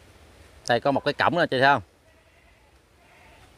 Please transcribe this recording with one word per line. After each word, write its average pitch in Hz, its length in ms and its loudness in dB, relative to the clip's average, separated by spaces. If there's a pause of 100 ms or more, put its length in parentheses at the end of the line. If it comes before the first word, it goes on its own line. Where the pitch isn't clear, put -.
(680)
Đây 120 120 0
có 143 100 -2
một 135 140 -2
cái 143 100 -4
cổng 107 200 0
nữa 170 80 0
anh 147 60 -2
chị 131 120 -4
thấy 135 80 4
không? 135 140 2 (1800)